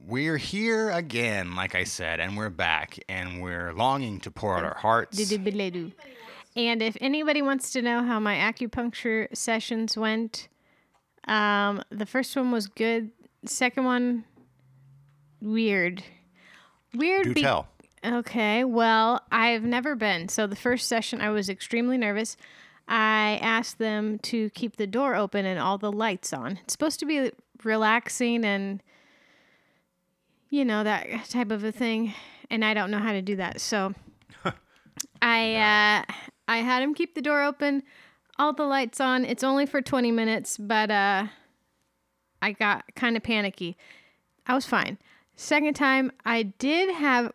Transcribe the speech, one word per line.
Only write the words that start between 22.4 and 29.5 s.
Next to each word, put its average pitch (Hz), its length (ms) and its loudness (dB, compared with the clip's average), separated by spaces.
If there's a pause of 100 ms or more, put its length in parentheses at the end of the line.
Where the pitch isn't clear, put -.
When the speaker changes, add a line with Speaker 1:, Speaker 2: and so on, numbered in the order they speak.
Speaker 2:
I 214 560 2
asked 226 360 0
them 214 420 -2
to 220 300 -2
keep - 260 -6
the 208 100 -2
door 240 300 0
open 202 280 0
and 185 140 -2
all 190 200 0
the 208 140 -4
lights 208 400 -4
on. 143 300 -6
It's - 120 -6
supposed - 260 -2
to 302 60 -6
be 285 260 0 (320)
relaxing 226 800 2
and, 196 380 -2 (1700)